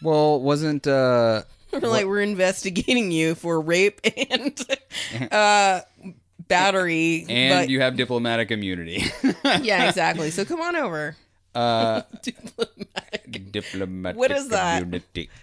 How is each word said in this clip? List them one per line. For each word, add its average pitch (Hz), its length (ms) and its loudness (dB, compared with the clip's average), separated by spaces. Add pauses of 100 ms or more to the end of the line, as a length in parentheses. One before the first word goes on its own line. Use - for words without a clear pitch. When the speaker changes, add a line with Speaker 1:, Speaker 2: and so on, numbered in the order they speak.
Speaker 1:
Well, 151 380 4
wasn't, 147 460 0
uh, 123 560 4 (160)
Speaker 2:
<laughs> - 140 -18
We're 269 80 -2
like, 226 240 2
Speaker 1:
what 190 40 -2
Speaker 2:
"We're 202 140 0
investigating 190 880 0
you 160 240 0
for 165 260 -2
rape 175 400 2 (160)
<laughs> 262 140 -4
and, 254 280 -4 (380)
Speaker 1:
<laughs> - 360 -8
Speaker 2:
uh, 208 480 4 (680)
battery." 170 800 2
Speaker 1:
And 131 360 4
Speaker 2:
but 131 40 -4
Speaker 1:
you 131 120 2
have 131 160 2
diplomatic 117 540 0
immunity. 92 520 -4 (200)
<laughs> - 220 0 (180)
Speaker 2:
Yeah, 214 260 2
exactly. 165 420 0
So 196 140 -4
come 320 160 -6
on 349 160 -4
over. 160 400 -4 (380)
Speaker 1:
Uh, 113 480 0 (100)
Speaker 2:
<laughs> - 100 -20
Diplomatic. - 1300 -10
Speaker 1:
diplomatic 95 680 -6
Speaker 2:
What 254 120 2
is 277 180 -4
that? 180 340 0
Speaker 1:
immunity. 175 480 -8 (120)